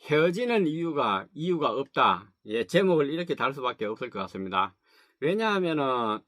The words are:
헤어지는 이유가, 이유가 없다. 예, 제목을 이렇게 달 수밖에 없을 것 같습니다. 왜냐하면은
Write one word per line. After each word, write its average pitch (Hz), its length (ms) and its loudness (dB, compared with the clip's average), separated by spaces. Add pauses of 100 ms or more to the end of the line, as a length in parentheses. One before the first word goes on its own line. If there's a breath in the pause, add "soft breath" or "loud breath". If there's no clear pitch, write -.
헤어지는 185 580 2
이유가, 143 680 -2
이유가 156 380 -2
없다. 107 600 0 (140)
예, 110 200 -2
제목을 170 440 4
이렇게 165 260 -4
달 127 180 -2
수밖에 127 320 -4
없을 110 240 -6
것 104 100 -8
같습니다. 95 560 -4 (440 soft breath)
왜냐하면은 151 1080 0